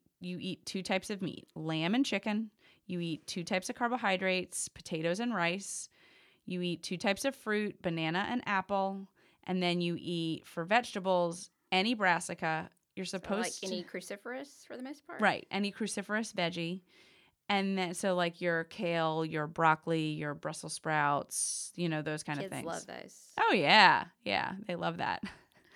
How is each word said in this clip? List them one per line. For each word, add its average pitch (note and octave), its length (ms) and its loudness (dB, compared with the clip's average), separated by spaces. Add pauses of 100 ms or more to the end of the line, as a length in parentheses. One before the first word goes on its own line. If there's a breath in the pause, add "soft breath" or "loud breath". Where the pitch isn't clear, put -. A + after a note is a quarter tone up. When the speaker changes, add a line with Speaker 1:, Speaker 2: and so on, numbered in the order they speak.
(200)
Speaker 1:
you F3+ 200 -6
eat - 280 -6
two F#3+ 160 -4
types F#3+ 260 -2
of G3 140 -6
meat, - 320 -6
lamb D#3+ 400 0
and C4+ 100 2
chicken. G#3+ 460 -2 (340 soft breath)
You F3 140 -4
eat E3 260 -6
two - 180 -6
types F#3 280 -2
of - 40 -10
carbohydrates, F#3+ 920 0
potatoes E3+ 520 -2
and A#3+ 140 0
rice. F3+ 560 -2 (560 soft breath)
You F3+ 160 -4
eat E3+ 220 -2
two F3+ 140 -4
types G3 280 0
of C4+ 100 0
fruit, G#3 460 -2
banana E3 480 0
and A#3+ 160 -2
apple. G3 640 0 (360 soft breath)
And F#3 180 2
then F3 180 2
you E3+ 180 2
eat, E3 460 -2
for - 180 -6
vegetables, F3+ 880 0 (220)
any G3+ 240 4
brassica. E3+ 760 2 (260)
You're F#3 120 -4
Speaker 2:
So, F#3+ 100 -4
Speaker 1:
supposed G3 460 -2
Speaker 2:
like, F#3+ 80 -4
any F3+ 100 -2
Speaker 1:
to - 80 -14
Speaker 2:
cruciferous A#3 800 -10
for A#3 100 -12
the B3 60 -10
most C#4+ 240 -12
part? - 120 -10
Speaker 1:
Right, F#3+ 300 2
any G3+ 220 -2
cruciferous G#3 600 -4
veggie. F3 480 -2 (680 soft breath)
And G3 280 2
then, F3+ 180 -2
so, F#3+ 180 2
like, F3 280 0
your E3 240 2
kale, D#3+ 600 0
your D#3 220 -2
broccoli, D#3+ 600 4
your D3+ 260 -4
Brussels D#3 380 -8
sprouts, - 1040 0
you F3 140 0
know, D3+ 140 -2
those D#3 180 -4
kind D3 160 -6
of G3 60 -4
Speaker 2:
Kids F#3+ 100 -8
Speaker 1:
things. C3+ 140 -8
Speaker 2:
love - 180 -6
those. - 300 -14 (240)
Speaker 1:
Oh, A4 140 6
yeah. F3+ 520 8 (180)
Yeah, - 300 0 (140)
they F3 80 -2
love E3+ 220 -2
that. - 320 -4
<laughs> - 40 -14 (420 loud breath)